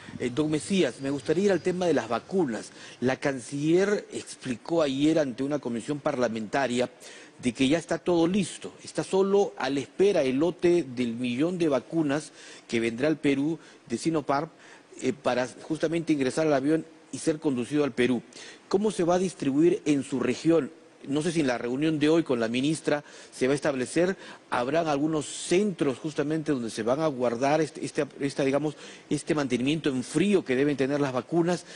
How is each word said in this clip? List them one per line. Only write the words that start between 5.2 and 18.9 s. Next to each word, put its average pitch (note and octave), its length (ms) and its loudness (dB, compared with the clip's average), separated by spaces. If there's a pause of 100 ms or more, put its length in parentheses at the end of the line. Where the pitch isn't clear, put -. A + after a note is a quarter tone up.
una C#3+ 140 -2
comisión C3 420 -4
parlamentaria A#2+ 920 0 (520)
de A#2+ 120 0
que C3 140 2
ya D#3+ 120 2
está E3 180 -4
todo E3 300 2
listo, F#3 440 -2 (120)
está - 200 -6
solo G3 540 2
a C3+ 140 -4
la C#3 80 0
espera F3+ 420 2
el C3 140 2
lote E3+ 480 2
del A#2+ 320 -4
millón B2+ 420 -2
de E3 120 2
vacunas D3 640 0 (340)
que A#2 120 0
vendrá A#2 280 0
al D#3 100 2
Perú D3 400 0 (320)
de A#2 80 -2
Sinopharm, D3+ 520 -2 (520)
eh, B2+ 100 0
para B2 360 -2 (160)
justamente D#3+ 500 -2
ingresar C#3 320 0
al D3+ 80 4
avión D3+ 320 2 (260)
y C3+ 60 -10
ser D#3 220 -2
conducido C#3+ 440 0
al C3+ 100 -2
Perú. B2 280 2 (480)
¿Cómo G3+ 220 2